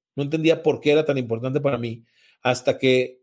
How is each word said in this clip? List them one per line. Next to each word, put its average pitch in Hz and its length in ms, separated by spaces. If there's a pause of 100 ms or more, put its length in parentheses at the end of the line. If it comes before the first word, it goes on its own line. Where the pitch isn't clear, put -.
(180)
no 139 60
entendía 156 400
por 143 180
qué 147 120
era 156 120
tan 139 140
importante 127 420
para 139 180
mí, 117 240 (400)
hasta 123 360
que 127 440